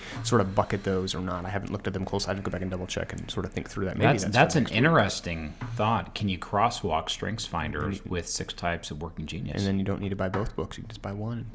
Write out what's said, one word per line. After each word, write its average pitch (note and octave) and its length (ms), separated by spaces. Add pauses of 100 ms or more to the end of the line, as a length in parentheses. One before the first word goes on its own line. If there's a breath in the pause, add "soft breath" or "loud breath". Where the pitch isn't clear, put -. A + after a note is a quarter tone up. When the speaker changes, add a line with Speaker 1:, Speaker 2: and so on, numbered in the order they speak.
(240 loud breath)
Speaker 1:
sort A#2 160
of F#2+ 140
bucket G2+ 300
those F#2+ 300
or F2+ 60
not? F2+ 240
I F#2 60
haven't G2 200
looked G2+ 160
at G2+ 60
them F#2+ 140
close. G2 200
I - 40
have G2 80
to G2 40
go G2 80
back F#2 120
and F#2 80
double F2+ 160
check E2+ 260
and E2+ 180
sort F#2 140
of F2+ 80
think - 160
through G2+ 160
that. F#2 140
Maybe G2+ 80
Speaker 2:
That's, A2+ 180
Speaker 1:
that's G2 100
Speaker 2:
that's C3+ 200
Speaker 1:
for E3+ 40
Speaker 2:
an B2+ 60
Speaker 1:
next - 80
week. G2 60
Speaker 2:
interesting F#2+ 760 (220)
thought. G#2+ 380
Can G#2 160
you F2 80
crosswalk G2+ 720
StrengthsFinder D#2 760
Speaker 1:
And G2 120
you - 100
Speaker 2:
with F2 200
six - 280
types E2+ 360
of D#2 120
working E2 240
genius? - 320
Speaker 1:
And G2+ 80
then G2 120
you F#2+ 60
don't G2 160
need G2 80
to G2 80
buy F#2+ 140
both G2 260
books. - 220
You G2 60
can A2 40
just - 140
buy G2 100
one A2 260
and A2+ 160